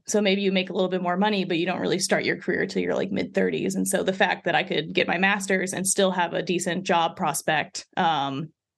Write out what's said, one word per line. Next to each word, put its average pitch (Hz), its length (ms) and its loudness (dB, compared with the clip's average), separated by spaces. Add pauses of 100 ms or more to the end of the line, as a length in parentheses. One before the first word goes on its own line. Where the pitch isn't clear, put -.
so 208 160 2
maybe 202 200 2
you 190 100 2
make 185 180 0
a 175 40 -8
little 185 160 2
bit 185 120 -2
more 175 160 0
money, 208 260 2
but 175 140 0
you 175 80 0
don't 180 140 -2
really 175 180 0
start 190 280 0
your - 100 0
career 175 320 -2
till 185 160 -2
you're, 175 100 -2
like, 196 180 -2
mid-thirties. 185 640 0
And 190 140 -2
so 180 160 0
the 185 100 0
fact 185 300 2
that 170 100 -2
I 151 80 2
could 175 320 -4
get 180 140 2
my 175 100 0
master's 190 560 0
and 190 140 -2
still 190 240 2
have 175 220 -2
a 175 100 -2
decent 175 400 -2
job 165 320 2
prospect, - 800 -2
um, 147 540 0 (280)